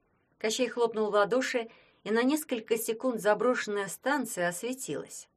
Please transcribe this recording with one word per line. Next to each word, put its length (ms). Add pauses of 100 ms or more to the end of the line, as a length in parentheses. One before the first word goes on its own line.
(380)
Кощей 300
хлопнул 420
в 40
ладоши, 560 (340)
и 80
на 120
несколько 540
секунд 440
заброшенная 680
станция 600
осветилась. 880